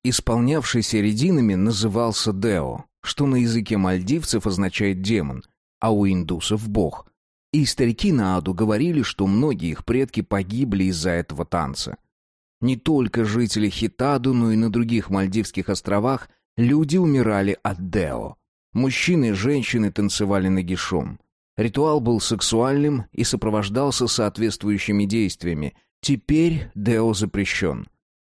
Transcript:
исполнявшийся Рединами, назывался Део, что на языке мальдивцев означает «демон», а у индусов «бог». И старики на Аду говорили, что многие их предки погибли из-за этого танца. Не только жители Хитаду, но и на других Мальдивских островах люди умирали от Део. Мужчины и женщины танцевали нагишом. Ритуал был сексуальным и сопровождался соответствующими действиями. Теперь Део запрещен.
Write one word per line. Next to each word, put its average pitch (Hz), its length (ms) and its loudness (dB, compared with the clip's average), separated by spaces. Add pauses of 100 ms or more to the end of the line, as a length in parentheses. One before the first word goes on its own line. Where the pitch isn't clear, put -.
исполнявшийся 120 960 0
Рединами, 110 560 2
назывался 107 800 0
Део, 95 520 -2 (180)
что - 240 -2
на 135 100 2
языке 113 400 0
мальдивцев 98 680 0
означает 98 560 -2
«демон», 82 420 -2 (360)
а 113 120 2
у 101 140 4
индусов 92 640 -2
«бог». 101 380 -2 (460)
И 151 120 4
старики 127 480 0
на 98 240 2
Аду 90 180 -2
говорили, 110 480 2
что - 240 -2
многие 98 440 0
их 76 140 -8
предки 127 360 0
погибли 98 640 -2
из-за 90 260 0
этого 85 340 -4
танца. 76 520 -6 (640)
Не 123 160 0
только 123 480 0
жители 107 440 0
Хитаду, 127 640 0
но 117 180 2
и 110 40 2
на 113 140 2
других 113 400 0
Мальдивских 95 580 -2
островах 104 600 -2 (280)
люди 143 400 2
умирали 110 640 2
от 92 280 -6
Део. 78 460 -4 (360)
Мужчины 131 580 2
и - 20 2
женщины 113 580 0
танцевали 101 580 0
нагишом. 90 720 -2 (380)
Ритуал 143 440 2
был 117 200 2
сексуальным 131 920 0
и 117 120 -2
сопровождался 110 840 -2
соответствующими 104 1000 0
действиями. 90 680 -2 (260)
Теперь 156 720 0
Део 113 400 0
запрещен. 95 720 -2 (380)